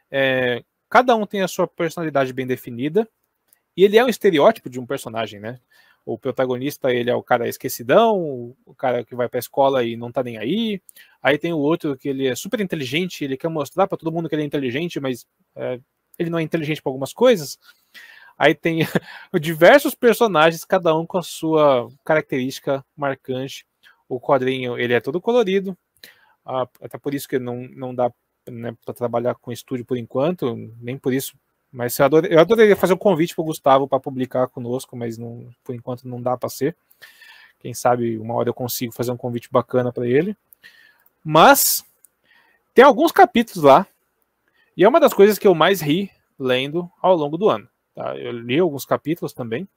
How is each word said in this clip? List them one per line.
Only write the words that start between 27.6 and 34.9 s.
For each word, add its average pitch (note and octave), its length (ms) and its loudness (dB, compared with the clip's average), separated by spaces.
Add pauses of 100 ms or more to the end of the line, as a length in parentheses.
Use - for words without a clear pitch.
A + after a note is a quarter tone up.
não C3 260 -12
dá, A#2+ 180 -2 (360)
né, A#2 360 -12
pra A#2+ 80 -10
trabalhar A#2+ 440 -4
com - 160 -14
estúdio A#2+ 320 -10
por B2+ 120 -6
enquanto, C3 600 -4 (240)
nem A#2+ 180 -10
por C3 140 -4
isso. C3 240 -6 (340)
Mas A#2+ 280 -6
eu C#3+ 80 6
adore-, D#3+ 260 2
eu D#3+ 80 8
adoraria G#3 340 6
fazer F#3 200 2
um F3+ 40 2
convite E3+ 360 0
pro E3 100 -4
Gustavo C#3 420 2
pra C3+ 140 -2
publicar B2+ 480 -4
conosco, B2+ 480 -10